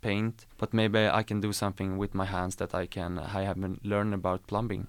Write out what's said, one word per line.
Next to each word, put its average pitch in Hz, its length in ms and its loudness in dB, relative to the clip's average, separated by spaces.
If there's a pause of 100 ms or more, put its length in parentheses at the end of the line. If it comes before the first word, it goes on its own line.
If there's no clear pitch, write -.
paint, 107 460 -2 (120)
but - 160 -2
maybe 110 240 6 (220)
I - 20 0
can 104 180 0
do 104 120 0
something 95 460 -2
with 98 160 -2
my 95 120 2
hands 95 300 -2
that - 180 -4
I 90 120 0
can, 87 320 -4
I 98 260 -2
haven't 95 420 -4
learned 104 280 2
about 92 340 -2
plumbing." 104 400 -2